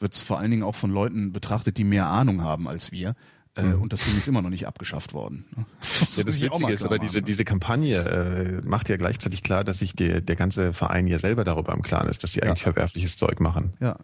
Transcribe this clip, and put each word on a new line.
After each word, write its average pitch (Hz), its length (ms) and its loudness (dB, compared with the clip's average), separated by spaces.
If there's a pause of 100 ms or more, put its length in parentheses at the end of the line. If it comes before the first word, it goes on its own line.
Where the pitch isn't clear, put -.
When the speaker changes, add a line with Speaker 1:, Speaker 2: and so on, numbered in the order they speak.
Speaker 1:
wird's 202 200 0
vor 87 180 -2
allen 107 120 0
Dingen 113 120 2
auch 104 120 -2
von 101 160 -2
Leuten 101 420 0
betrachtet, 104 460 -2
die 107 60 2
mehr 101 240 4
Ahnung 98 340 4
haben 80 260 -2
als 82 240 -6
wir. 92 220 -4 (400)
Äh, 95 100 -2
Speaker 2:
Mhm. 92 180 4
Speaker 1:
und 113 100 -2
das - 140 -2
Ding 104 100 4
ist 101 120 0
immer 127 120 4
noch 90 80 -2
nicht 92 180 -4
abgeschafft - 460 -10
worden, 64 320 -10 (100)
ne? 117 180 -6
<laughs> - 80 -20
Das - 360 0
Speaker 2:
Ja, 151 80 2
das 127 120 0
Speaker 1:
muss - 60 -
ich 131 80 0
auch - 80 0
mal 139 100 2
Speaker 2:
Witzige 107 40 2
ist, 98 80 0
Speaker 1:
klar - 120 -2
Speaker 2:
aber 107 60 2
diese, 104 200 0
Speaker 1:
machen, 98 60 0
ne? - 20 -4
Speaker 2:
diese 104 180 0
Kampagne, 113 540 2
äh, 90 680 0
macht 98 220 0
ja 104 80 2
gleichzeitig 92 460 -2
klar, 95 200 2
dass 95 160 -2
sich 95 160 -2
der, 85 280 2
der 85 140 0
ganze 90 360 2
Verein 90 340 2
ja 87 120 2
selber 107 260 2
darüber 82 300 0
im - 80 -2
Klaren 80 260 0
ist, - 140 -4
dass - 100 0
sie - 80 0
Speaker 1:
Ja. - 60 2
Speaker 2:
eigentlich 87 160 0
verwerfliches 87 560 0
Zeug - 220 2
machen. 82 400 2
Speaker 1:
Ja, 123 240 -2